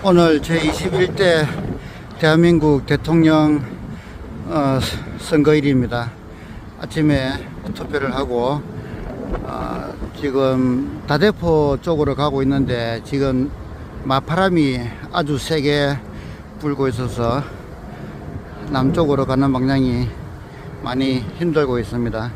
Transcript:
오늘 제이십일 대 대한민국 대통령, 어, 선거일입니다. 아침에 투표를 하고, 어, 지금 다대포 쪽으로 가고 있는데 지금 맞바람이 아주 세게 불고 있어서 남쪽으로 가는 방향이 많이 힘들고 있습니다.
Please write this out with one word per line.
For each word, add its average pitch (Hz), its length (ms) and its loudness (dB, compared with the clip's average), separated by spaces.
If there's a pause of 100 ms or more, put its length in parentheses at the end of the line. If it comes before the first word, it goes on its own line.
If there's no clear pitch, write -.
오늘 170 380 6
제이십일 165 720 0
대 165 320 4 (720)
대한민국 156 680 6
대통령, 156 760 4 (840)
어, 139 300 2 (420)
선거일입니다. 135 920 2 (720)
아침에 143 500 2 (420)
투표를 143 400 -4
하고, 131 480 0 (840)
어, - 500 -6 (260)
지금 131 880 2
다대포 151 760 4
쪽으로 147 340 2
가고 135 280 0
있는데 123 600 0
지금 135 440 0 (540)
맞바람이 147 800 2 (320)
아주 151 240 0
세게 143 600 0 (640)
불고 135 300 0
있어서 120 520 0 (1300)
남쪽으로 139 560 2
가는 135 280 2
방향이 127 560 2 (720)
많이 127 360 0 (180)
힘들고 147 420 0
있습니다. 117 560 -4